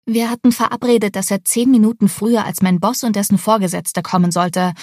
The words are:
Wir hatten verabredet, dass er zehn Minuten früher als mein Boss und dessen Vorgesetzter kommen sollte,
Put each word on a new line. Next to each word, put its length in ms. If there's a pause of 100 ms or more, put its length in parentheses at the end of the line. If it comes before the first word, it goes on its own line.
Wir 240
hatten 240
verabredet, 640
dass 120
er 140
zehn 260
Minuten 380
früher 380
als 160
mein 180
Boss 240
und 140
dessen 200
Vorgesetzter 640
kommen 300
sollte, 520